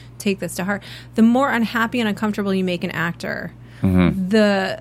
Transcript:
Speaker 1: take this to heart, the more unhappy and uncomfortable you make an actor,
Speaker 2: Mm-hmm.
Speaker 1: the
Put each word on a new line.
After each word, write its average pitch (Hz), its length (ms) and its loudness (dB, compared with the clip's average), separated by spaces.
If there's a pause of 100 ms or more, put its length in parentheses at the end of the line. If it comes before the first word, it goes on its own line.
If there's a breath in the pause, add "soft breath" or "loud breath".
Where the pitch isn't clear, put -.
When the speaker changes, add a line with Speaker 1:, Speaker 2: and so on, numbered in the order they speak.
(180 loud breath)
Speaker 1:
take 196 220 -2
this 175 160 -8
to 180 80 -4
heart, 202 180 -4 (320 loud breath)
the 220 80 4
more 247 260 4
unhappy 233 520 0
and 226 80 0
uncomfortable 202 440 -2
you 190 120 0
make 180 200 -2
an 180 60 -6
actor, - 640 -6 (300 loud breath)
Speaker 2:
Mm-hmm. 95 480 2
Speaker 1:
the 202 500 2